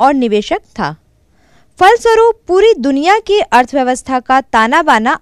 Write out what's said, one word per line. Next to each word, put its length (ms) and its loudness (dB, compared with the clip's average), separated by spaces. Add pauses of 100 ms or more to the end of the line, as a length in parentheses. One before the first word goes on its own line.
और 140 2
निवेशक 440 -2
था। 380 -10 (840)
फलस्वरूप 680 2
पूरी 260 2
दुनिया 440 0
की 220 -2
अर्थव्यवस्था 800 -2
का 200 -2
ताना 420 0
बाना 400 0